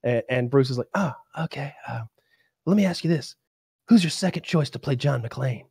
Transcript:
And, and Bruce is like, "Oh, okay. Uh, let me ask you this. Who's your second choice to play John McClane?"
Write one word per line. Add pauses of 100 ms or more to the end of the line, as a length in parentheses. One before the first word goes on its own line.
And,
and
Bruce
is
like,
"Oh, (320)
okay. (140)
Uh, (640)
let
me
ask
you
this. (520)
Who's
your
second
choice
to
play
John
McClane?"